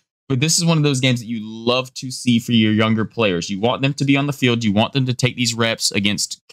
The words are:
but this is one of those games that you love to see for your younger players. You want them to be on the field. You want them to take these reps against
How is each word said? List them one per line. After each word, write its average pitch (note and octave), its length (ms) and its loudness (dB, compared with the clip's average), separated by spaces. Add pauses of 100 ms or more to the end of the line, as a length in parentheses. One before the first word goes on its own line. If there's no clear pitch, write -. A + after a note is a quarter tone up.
(280)
but C3 120 0
this D#3+ 180 2
is E3+ 60 0
one E3 140 4
of D3 40 2
those C#3 180 2
games B2+ 200 2
that G#2+ 60 -12
you A2+ 160 -6
love A#2 520 -2
to B2+ 160 -10
see A#2+ 280 0
for A#2+ 140 -2
your A2 200 4
younger A2 320 2
players. F#2 440 -2
You G2 120 -6
want A#2+ 220 0
them C#3 120 -2
to C#3+ 100 -4
be C#3 120 4
on C#3+ 100 0
the C#3 60 -4
field. A#2 320 0
You G2+ 80 2
want G#2+ 220 2
them C3 120 0
to B2+ 80 -2
take B2 220 -2
these A#2 180 -2
reps A2+ 380 -2
against G2+ 500 -2 (100)